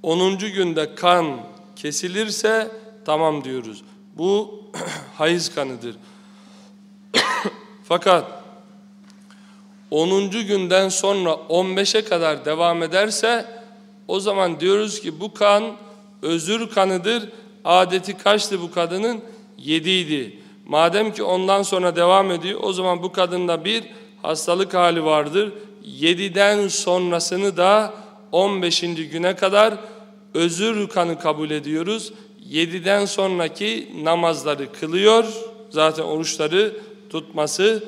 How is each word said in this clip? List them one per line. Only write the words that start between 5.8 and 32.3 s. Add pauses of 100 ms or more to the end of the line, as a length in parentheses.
<clears throat> (600)
Fakat (1700)
onuncu
günden
sonra
on
beşe
kadar
devam
ederse (600)
o
zaman
diyoruz
ki
bu
kan (580)
özür
kanıdır. (360)
Adeti
kaçtı
bu
kadının? (360)
Yediydi. (260)
Madem
ki
ondan
sonra
devam
ediyor,
o
zaman
bu
kadında
bir (380)
hastalık
hali
vardır. (300)
Yediden
sonrasını
da (380)
on
beşinci
güne
kadar (600)
özür
kanı
kabul
ediyoruz. (360)